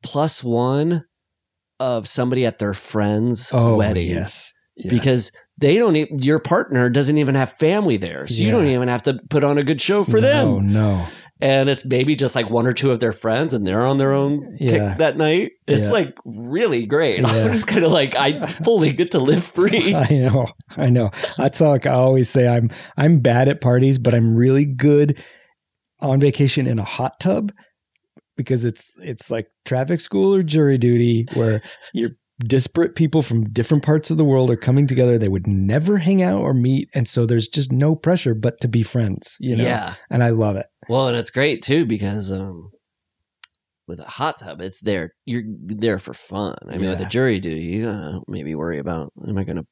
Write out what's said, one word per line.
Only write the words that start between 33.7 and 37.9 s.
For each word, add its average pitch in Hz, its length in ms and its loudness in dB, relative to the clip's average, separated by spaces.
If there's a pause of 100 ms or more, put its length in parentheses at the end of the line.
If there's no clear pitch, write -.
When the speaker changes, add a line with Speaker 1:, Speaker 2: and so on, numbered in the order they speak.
Speaker 2:
parts 151 300 0
of 160 60 0
the 156 80 2
world 131 260 4
are 113 60 0
coming 139 300 2
together. 123 300 2
They 107 120 2
would 95 180 -2
never 110 500 0
hang 185 240 2
out 185 200 0
or 139 120 0
meet. 131 400 0
And 123 140 0
so 120 180 0
there's 113 220 0
just 135 240 -4
no 143 240 2